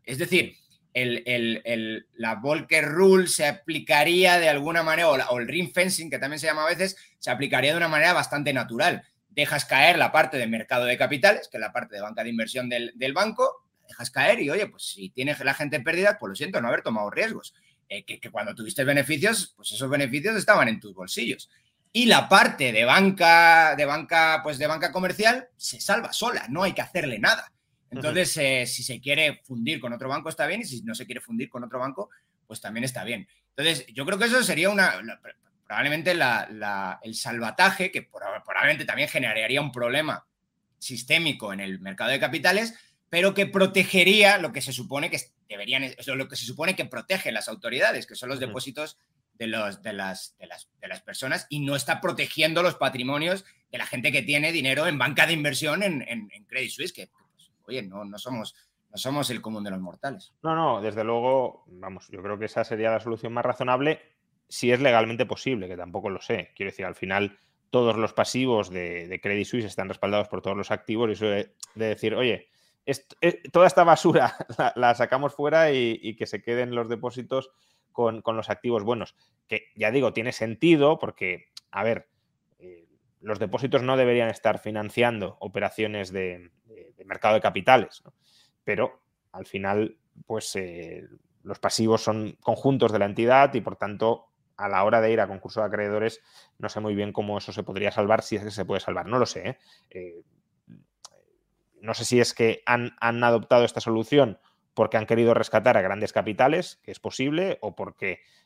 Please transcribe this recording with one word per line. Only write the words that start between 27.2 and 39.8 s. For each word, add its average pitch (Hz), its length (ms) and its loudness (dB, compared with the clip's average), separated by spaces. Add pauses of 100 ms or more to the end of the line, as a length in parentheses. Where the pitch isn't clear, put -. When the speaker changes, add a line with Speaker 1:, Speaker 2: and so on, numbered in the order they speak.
Speaker 1:
Entonces, 151 460 -2
Speaker 2:
Ujú. 147 100 0
Speaker 1:
eh, 131 200 0
si 127 160 -8
se 123 180 -10
quiere 143 440 0
fundir 127 360 -6
con 117 120 -10
otro 127 160 -10
banco 139 200 -6
está 147 180 -4
bien, 202 160 -6
y - 20 -10
si 131 180 -10
no 113 120 -10
se 120 100 -10
quiere 120 160 -12
fundir 120 280 -8
con 123 140 -14
otro 123 160 -12
banco, 196 320 -8 (360)
pues - 140 -16
también 110 240 -8
está 127 200 -8
bien. 107 240 -10 (220)
Entonces, 156 420 -2
yo 135 140 -8
creo 196 120 -4
que 220 60 0
eso 240 180 2
sería 180 280 0
una, 185 320 2
la, 110 180 -14 (440)
probablemente 147 500 -2
la, 123 360 0
la, 101 520 -6
el 110 120 -14
salvataje, 117 800 0
que 117 100 -8
por-, - 220 -18 (200)
probablemente 123 420 -2
también 131 220 -4
generaría 120 520 -2
un 147 100 -6
problema 123 560 -4 (520)